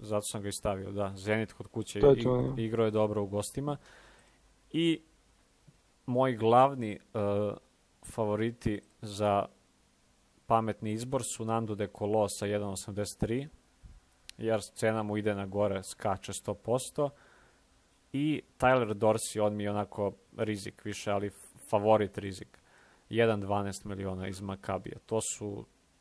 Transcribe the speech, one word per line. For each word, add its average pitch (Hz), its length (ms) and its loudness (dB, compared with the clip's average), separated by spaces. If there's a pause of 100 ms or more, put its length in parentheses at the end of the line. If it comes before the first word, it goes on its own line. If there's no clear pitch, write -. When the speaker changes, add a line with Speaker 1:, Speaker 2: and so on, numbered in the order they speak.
Speaker 1:
Zato 104 220 -2
sam 104 200 -6
ga 101 60 -6
i 101 40 -2
stavio, 98 380 -4
da. 98 260 -2
Zenit 107 360 0
kod - 140 -14
kuće - 340 -6
Speaker 2:
To 143 100 8
je 131 60 8
Speaker 1:
i-, 117 60 -2
Speaker 2:
to, 127 140 2
ja. 127 280 -2
Speaker 1:
igrao 113 200 2
je 110 60 2
dobro 104 320 2
u 101 40 -2
gostima. 135 500 -4 (960)
I 165 280 2 (1080)
moji 127 300 2
glavni, 120 560 6
e, 95 60 -10 (1040)
favoriti 110 760 -2 (220)
za 101 420 2 (1000)
pametni 110 460 0
izbor 123 320 -4
su - 200 -6
Nando 113 300 -2
De 101 120 -2 (120)
Colo 104 300 2
sa - 180 -6
jedan 104 220 -2
osamdeset 98 520 -6
tri, 127 280 -2 (880)
jer 110 220 2
cena 110 420 0
mu 104 140 -2
ide 104 180 0
na 98 120 -4
gore, 98 360 0
skače - 500 -4
sto - 220 -6
posto. 131 560 -2 (1040)
I 147 300 0 (160)
Tyler 123 360 6
Dorsey, 110 460 2
on 104 160 2
mi 104 80 -4
je 104 60 0
onako 104 420 -2 (240)
rizik 107 480 -4
više, 104 260 -4
ali 101 160 0
f-, - 420 -14
favorit 107 500 4
rizik. 98 400 -10 (520)
Jedan 113 300 4
dvanaest 98 440 -2
miliona 95 440 -6
iz 95 120 -8
Makabija. 95 680 -6
To 110 140 0
su... - 440 -6 (360)